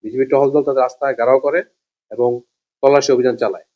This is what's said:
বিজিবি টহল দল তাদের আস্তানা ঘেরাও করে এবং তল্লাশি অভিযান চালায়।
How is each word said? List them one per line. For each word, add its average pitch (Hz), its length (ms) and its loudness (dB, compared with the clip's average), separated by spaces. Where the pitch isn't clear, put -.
বিজিবি 127 220 -2
টহল 135 260 2
দল 143 120 0
তাদের 131 200 0
আস্তানা 135 300 -4
ঘেরাও 123 260 2
করে 147 200 -2
এবং 120 180 -2
তল্লাশি 139 280 4
অভিযান 127 260 2
চালায়। 98 280 -6